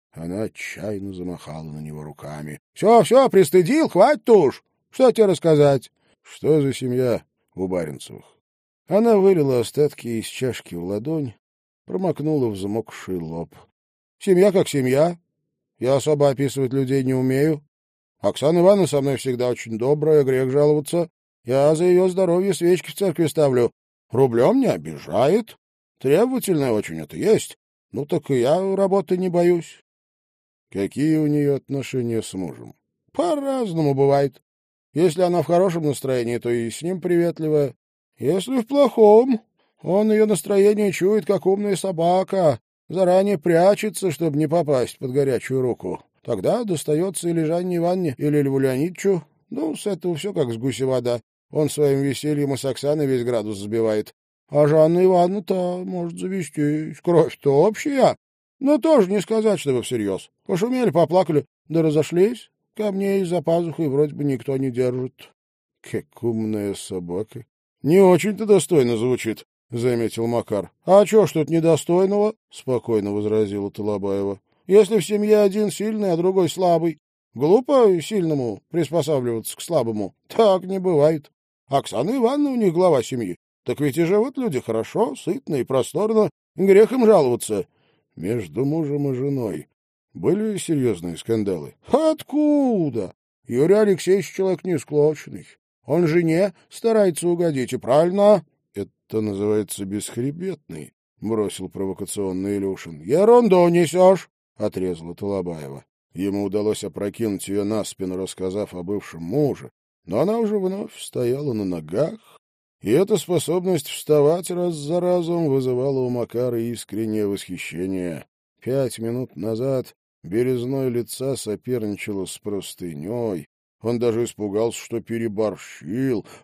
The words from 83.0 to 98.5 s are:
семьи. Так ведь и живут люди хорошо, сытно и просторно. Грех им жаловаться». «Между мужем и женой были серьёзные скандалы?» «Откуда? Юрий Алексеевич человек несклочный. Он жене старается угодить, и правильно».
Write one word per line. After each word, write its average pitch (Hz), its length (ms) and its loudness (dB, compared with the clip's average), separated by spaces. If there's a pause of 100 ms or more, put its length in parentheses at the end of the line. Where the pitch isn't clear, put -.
семьи. 107 340 -6 (280)
Так 123 160 -6
ведь 143 160 0
и 165 80 2
живут 214 340 0
люди 185 220 -2
хорошо, 196 540 -4
сытно 156 420 -6
и 123 80 -2
просторно. 190 640 0 (260)
Грех 196 360 6
им 254 140 4
жаловаться». 120 600 4 (500)
«Между 107 480 -4
мужем 143 480 -2
и - 20 -4
женой 123 540 -6 (440)
были 190 460 -2
серьёзные 104 580 -2
скандалы?» 98 600 -4 (100)
«Откуда? 269 1300 0 (320)
Юрий 147 280 2
Алексеевич 196 600 2
человек 190 300 -2
несклочный. 151 800 -2 (420)
Он 165 180 2
жене 170 460 2 (160)
старается 202 600 0
угодить, 165 440 0
и 123 60 -4
правильно». 180 640 4 (300)